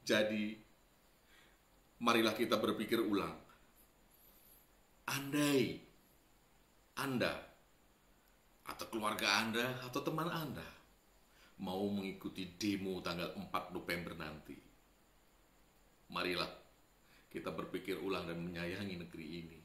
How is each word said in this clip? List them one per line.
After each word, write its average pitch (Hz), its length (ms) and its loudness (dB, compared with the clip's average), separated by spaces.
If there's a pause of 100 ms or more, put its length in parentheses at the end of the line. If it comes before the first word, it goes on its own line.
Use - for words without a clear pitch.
Jadi, 107 560 2 (1400)
marilah 113 320 6
kita 113 240 2
berpikir 107 400 2
ulang. 98 400 2 (1800)
Andai 139 640 4 (1200)
Anda 113 400 2 (1300)
atau - 240 -8
keluarga 104 480 2
Anda 120 480 0
atau 127 160 -2
teman 160 320 -2
Anda 147 320 -6 (960)
mau 95 320 -2
mengikuti 95 640 -4
demo 95 480 0
tanggal 85 320 -2
empat 90 320 -4
November 85 480 -4
nanti, 76 400 -10 (1500)
marilah 90 560 -2 (600)
kita - 260 -6
berpikir 90 480 -4
ulang 90 240 -2
dan 85 140 -4
menyayangi 87 580 -4
negeri 82 280 -10 (200)
ini 82 200 -16